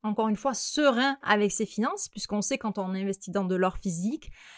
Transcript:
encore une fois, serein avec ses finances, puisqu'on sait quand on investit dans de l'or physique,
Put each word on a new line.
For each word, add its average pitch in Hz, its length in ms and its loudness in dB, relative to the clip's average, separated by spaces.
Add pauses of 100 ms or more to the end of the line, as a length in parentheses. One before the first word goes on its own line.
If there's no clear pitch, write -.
encore 214 260 0
une 214 80 2
fois, 262 180 -2
serein 277 680 2
avec 208 300 4
ses 220 140 -2
finances, 302 420 -4
puisqu'on 208 340 -4
sait 269 160 -2
quand 208 200 -4
on 190 160 -4
investit 190 360 -4
dans 196 140 0
de 185 100 0
l'or 185 220 2
physique, 185 560 -4 (260)